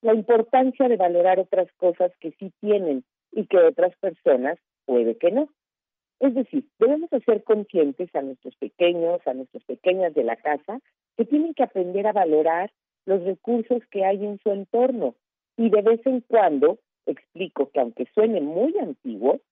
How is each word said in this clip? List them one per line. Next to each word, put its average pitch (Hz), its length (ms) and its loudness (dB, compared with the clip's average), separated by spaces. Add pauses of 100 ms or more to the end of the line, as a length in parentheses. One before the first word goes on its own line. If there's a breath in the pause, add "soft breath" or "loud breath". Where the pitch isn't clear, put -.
la 226 120 2
importancia 247 720 2
de 233 100 2
valorar 180 420 2
otras 185 340 -2
cosas 180 460 0
que 160 200 -14
sí 196 200 -14
tienen 185 440 -2 (300)
y 208 120 -6
que 190 140 2
otras 175 380 2
personas 156 600 -2 (280)
puede 117 300 0
que 170 140 0
no. 269 180 -2 (720)
Es 262 140 0
decir, 254 320 -4 (140)
debemos 302 340 0
hacer 226 300 -2
conscientes 180 720 -2
a 139 80 -4
nuestros 131 320 -14
pequeños, 175 720 -2
a 131 80 -4
nuestras 131 280 -16
pequeñas 175 520 -4
de 139 80 0
la 117 140 -4
casa, 151 420 -6 (380)
que 233 80 -2
tienen 302 280 -2
que - 80 -4
aprender 190 460 -4
a 214 60 -2
valorar 165 580 0 (340)
los 190 180 -2
recursos 226 680 -4
que 196 120 -4
hay 196 220 -2
en 208 140 -10
su - 100 -4
entorno. 208 640 -2 (420)
Y 226 140 0
de 208 140 4
vez 226 240 4
en 254 140 0
cuando, 175 580 2 (260)
explico 160 640 -6
que 139 120 -2
aunque 120 340 -4
suene 214 260 2
muy 185 380 -2
antiguo 139 600 -4 (120)